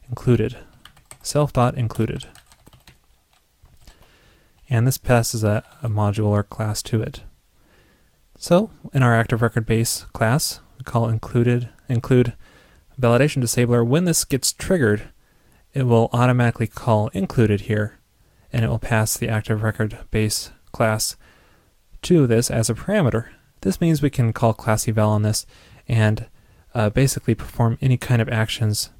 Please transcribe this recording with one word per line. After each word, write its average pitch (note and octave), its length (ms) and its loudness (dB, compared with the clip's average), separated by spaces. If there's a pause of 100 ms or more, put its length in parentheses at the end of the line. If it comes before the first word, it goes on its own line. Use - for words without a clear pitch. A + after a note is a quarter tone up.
included, A#2+ 480 0 (680)
self C#3+ 300 -2
dot B2 240 2
included. A#2 500 -4 (2500)
And A#2+ 200 2
this C3 100 -2
passes A#2 460 0
a, G#2 180 2 (200)
a A2 60 -6
module G#2 380 0
or G#2 160 2
class G#2+ 420 -6
to A2 160 -2
it. - 220 -10 (1120)
So F#3 340 2 (220)
in C3 120 4
our A#2+ 100 4
active A2+ 260 2
record A2+ 260 0
base A2+ 460 -2
class, A#2+ 480 -2 (180)
we - 60 -14
call A#2 240 -2
included, A#2+ 600 0 (200)
include B2 440 2 (680)
validation B2 400 2
disabler. A#2+ 440 2
When D3 200 2
this E3 200 0
gets - 280 -4
triggered, A2+ 580 0 (640)
it C3+ 120 -2
will A#2 280 4
automatically A#2+ 540 2
call G#2+ 420 0
included A2 540 0
here, G#2+ 360 -4 (540)
and A#2 120 0
it A2 40 0
will A#2 100 -2
pass A2 380 -2
the A#2 120 -4
active A2 340 -2
record A2 360 -4 (120)
base G#2+ 400 -2 (220)
class A2 440 -2 (840)
to D#3 240 4
this A#2 240 2
as A2 180 0
a A#2 60 0
parameter. C#3+ 540 -2 (340)
This - 180 -2
means D#3+ 220 2
we C#3+ 80 0
can A#2 220 0
call A2+ 200 0
class - 360 -2
eval G#2+ 220 2
on G#2 120 2
this G#2+ 240 -2 (420)
and, G#2+ 380 0 (480)
uh, G#2+ 160 0
basically B2+ 440 0
perform - 460 -2
any C3 160 2
kind A#2+ 240 0
of A2 80 0
actions A2 720 -2